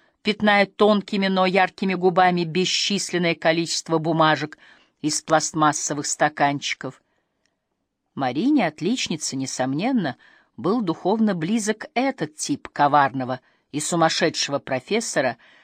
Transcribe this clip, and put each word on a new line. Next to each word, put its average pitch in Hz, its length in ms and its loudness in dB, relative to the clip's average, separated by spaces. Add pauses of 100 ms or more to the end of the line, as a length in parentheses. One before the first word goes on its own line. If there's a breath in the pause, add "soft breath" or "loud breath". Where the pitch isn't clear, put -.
(220 soft breath)
пятная 208 460 2
тонкими, 208 600 2
но 190 200 2
яркими 185 480 2
губами 180 480 4
бесчисленное 175 880 -2
количество 165 640 -2
бумажек 156 600 0 (440 soft breath)
из 147 200 -4
пластмассовых 151 840 0
стаканчиков. 143 960 -2 (1120)
Марине, 180 500 0
отличнице, 165 720 -4
несомненно, 139 800 -2 (400 soft breath)
был 185 240 0
духовно 202 540 0
близок 202 580 -2
этот 247 420 -4
тип - 320 -6
коварного 135 720 2 (320)
и 143 80 -6
сумасшедшего 160 800 0
профессора, 135 800 -2 (260 soft breath)